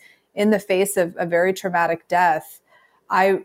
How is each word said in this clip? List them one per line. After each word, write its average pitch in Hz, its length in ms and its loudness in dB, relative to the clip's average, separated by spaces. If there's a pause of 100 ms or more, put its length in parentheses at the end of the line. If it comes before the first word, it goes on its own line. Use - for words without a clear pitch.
(340)
in 208 160 0
the 208 80 2
face 196 380 -2
of 180 200 -2
a 175 100 -4
very 170 260 0
traumatic 170 560 -4
death. 175 520 0 (480)
I 190 360 2